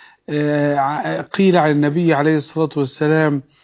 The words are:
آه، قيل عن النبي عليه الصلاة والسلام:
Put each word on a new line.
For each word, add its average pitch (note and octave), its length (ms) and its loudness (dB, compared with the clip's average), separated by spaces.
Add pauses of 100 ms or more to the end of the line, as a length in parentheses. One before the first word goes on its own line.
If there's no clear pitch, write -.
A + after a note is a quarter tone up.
(300)
آه، D3 920 -2
قيل F#3 360 2
عن D#3 140 4
النبي D3 420 2
عليه D3+ 240 2
الصلاة D#3 400 -4
والسلام: D3+ 640 0 (220)